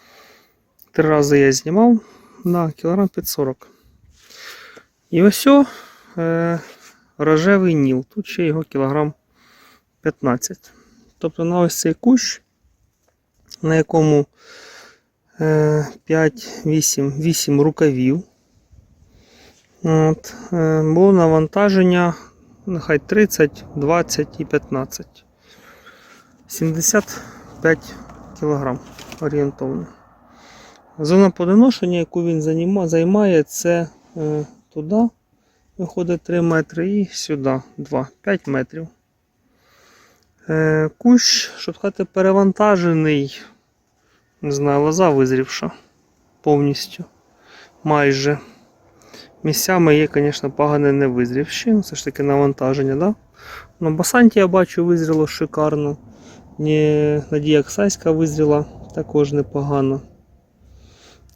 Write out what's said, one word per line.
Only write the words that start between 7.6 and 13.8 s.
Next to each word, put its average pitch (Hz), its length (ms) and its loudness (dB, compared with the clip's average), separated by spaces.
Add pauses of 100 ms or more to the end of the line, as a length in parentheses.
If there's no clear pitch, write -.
Ніл. 131 300 0 (100)
Тут 202 120 -8
ще - 180 -6
його 160 180 -2
кілограм 147 500 -2 (880)
п'ятнадцять. - 720 -6 (460)
Тобто 165 260 -6
на 175 160 -2
ось 170 200 0
цей 160 140 -2
кущ, - 480 0 (1200)
на 160 140 0
якому, 156 500 2 (1120)